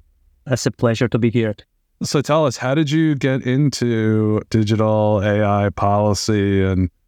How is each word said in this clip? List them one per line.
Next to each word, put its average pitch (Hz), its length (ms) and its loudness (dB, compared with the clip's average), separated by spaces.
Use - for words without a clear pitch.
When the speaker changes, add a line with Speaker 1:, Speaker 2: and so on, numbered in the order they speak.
Speaker 1:
It's 127 180 -2
a 120 60 0
pleasure 117 380 -2
to 113 100 -2
be 113 100 2
here. 110 280 -2
Speaker 2:
So 143 200 -2
tell 151 240 2
us, 120 100 -2
how 127 180 -4
did 151 160 0
you 156 240 0
get 131 280 -2
into 110 1040 0
digital 107 760 2
A 104 220 0
I 101 240 0
policy 101 960 0
and 92 240 0